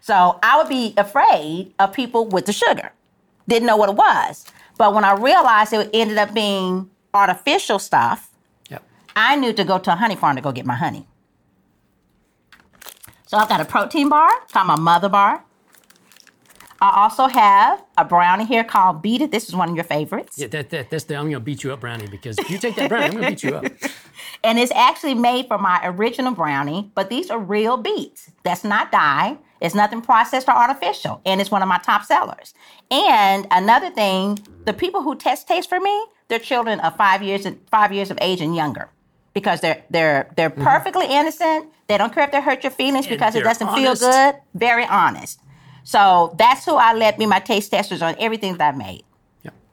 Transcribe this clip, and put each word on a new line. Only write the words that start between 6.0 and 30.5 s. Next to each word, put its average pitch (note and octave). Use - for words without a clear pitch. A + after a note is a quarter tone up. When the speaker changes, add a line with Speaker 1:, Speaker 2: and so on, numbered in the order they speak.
Speaker 1:
up G#3
being F#3+
artificial G3+
stuff, -
Speaker 2:
Yep. -
Speaker 1:
I A#3
knew B3+
to G3+
go F#3
to F#3+
a E3+
honey G#3+
farm D3
to B2+
go C#3
get B2
my B2
honey. C#3
So -
I've G#3+
got F#3
a D#3
protein C#4
bar, D4+
called F#3+
my D#3+
Mother E3+
Bar. G3+
I G3
also A#3+
have A#3
a E3
brownie F3
here A3+
called F#3
Beat A#3
It. D#4
This A3
is E3+
one F3+
of F3
your E3
favorites. D3+
Speaker 2:
Yeah, C#3
that, D3
that, C#3+
that's D#3
the D3+
"I'm D3
gonna D3
beat A#2+
you C3+
up" C#3
brownie, A#2
because G2+
if D#4+
you F#3+
take A3+
that C#4
brownie, A#3
I'm G#3+
gonna A#3
beat C#4+
you -
up. -
Speaker 1:
<laughs> C4
And A3+
it's B3
actually C4+
made B3
from G3+
my F3+
original A3+
brownie, D3+
but -
these B3+
are A#3
real G#3+
beets. -
That's F3+
not G#3
dye. F3
It's E3+
nothing G#3
processed A#3+
or C4